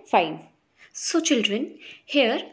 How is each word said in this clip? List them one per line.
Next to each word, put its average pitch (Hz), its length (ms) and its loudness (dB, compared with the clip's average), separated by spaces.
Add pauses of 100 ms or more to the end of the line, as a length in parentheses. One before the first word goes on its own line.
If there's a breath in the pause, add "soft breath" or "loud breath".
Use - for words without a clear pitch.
five. 165 300 2 (540 soft breath)
So - 300 -2
children, 240 560 -2 (260 loud breath)
here 269 380 0 (120)